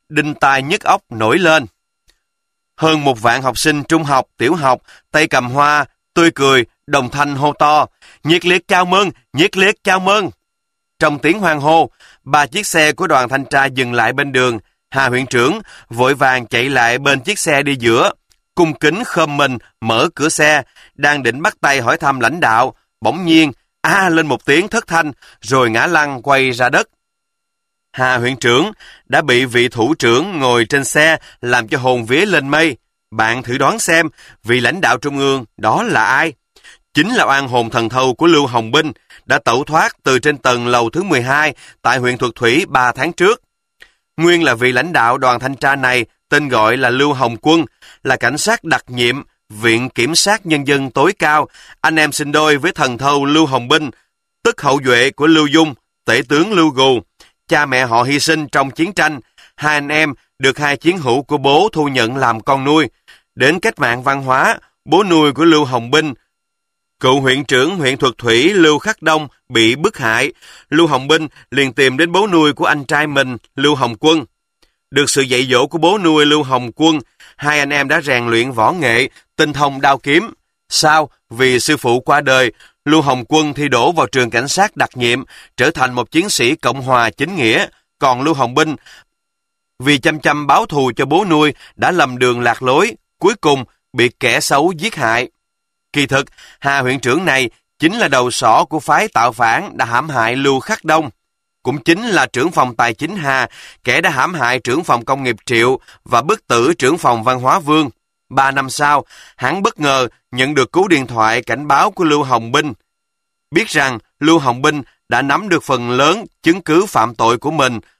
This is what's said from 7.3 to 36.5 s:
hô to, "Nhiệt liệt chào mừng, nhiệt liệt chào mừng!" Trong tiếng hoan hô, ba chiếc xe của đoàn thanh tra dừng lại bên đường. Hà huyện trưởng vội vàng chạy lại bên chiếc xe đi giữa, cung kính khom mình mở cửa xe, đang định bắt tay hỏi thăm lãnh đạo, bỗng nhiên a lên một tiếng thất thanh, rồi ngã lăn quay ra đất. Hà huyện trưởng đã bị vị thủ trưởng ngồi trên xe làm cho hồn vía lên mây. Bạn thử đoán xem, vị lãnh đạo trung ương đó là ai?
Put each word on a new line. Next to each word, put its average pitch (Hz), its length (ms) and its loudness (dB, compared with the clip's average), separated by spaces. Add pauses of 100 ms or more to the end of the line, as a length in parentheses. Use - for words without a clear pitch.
hô 143 180 -2
to, 151 340 2 (380)
"Nhiệt 165 200 0
liệt 175 240 0
chào 185 160 2
mừng, 185 260 0 (220)
nhiệt 175 240 0
liệt 190 280 0
chào 190 160 0
mừng!" 196 300 0 (680)
Trong 151 200 0
tiếng 165 200 0
hoan 160 220 0
hô, 151 300 2 (340)
ba 143 220 2
chiếc 185 200 -6
xe 151 260 2
của 175 140 -4
đoàn 135 220 2
thanh 135 160 -4
tra 135 200 0
dừng 127 280 -2
lại 120 200 2
bên 139 200 -4
đường. 127 260 0 (320)
Hà 135 180 0
huyện 127 180 -2
trưởng 135 340 0 (300)
vội 127 240 0
vàng 127 320 0
chạy 123 220 -2
lại 123 300 2
bên 139 220 0
chiếc 196 180 -6
xe 143 240 0
đi 143 160 -2
giữa, 117 340 2 (420)
cung 165 200 2
kính 170 300 -2
khom 156 320 -2
mình 131 220 0 (220)
mở 113 340 0
cửa 143 140 -2
xe, 151 340 2 (320)
đang 143 280 -2
định 123 200 -2
bắt 208 180 -2
tay 139 200 0
hỏi 123 160 0
thăm 139 240 -2
lãnh 131 200 0
đạo, 123 340 2 (260)
bỗng 147 240 -4
nhiên 160 280 4 (300)
a 190 260 0
lên 160 180 0
một 131 180 -4
tiếng 165 240 2
thất 226 180 -4
thanh, 160 260 -2 (280)
rồi 123 300 0
ngã 117 160 0
lăn 147 360 -2
quay 135 280 0
ra 123 180 0
đất. 156 200 0 (1040)
Hà 127 260 -2
huyện 123 180 -4
trưởng 131 360 0 (340)
đã 147 160 0
bị 127 220 2
vị 120 240 0
thủ 120 260 0
trưởng 151 440 0
ngồi 120 260 2
trên 139 200 -2
xe 156 320 2 (240)
làm 120 280 -2
cho 147 100 -4
hồn 123 280 0
vía 147 200 2
lên 151 220 0
mây. 151 280 0 (340)
Bạn 113 320 -2
thử 120 160 -6
đoán 151 200 0
xem, 165 300 0 (360)
vị 123 160 0
lãnh 127 200 -2
đạo 123 180 0
trung 143 200 -6
ương 135 260 -2 (120)
đó 113 260 0
là 151 220 0
ai? 139 280 0 (600)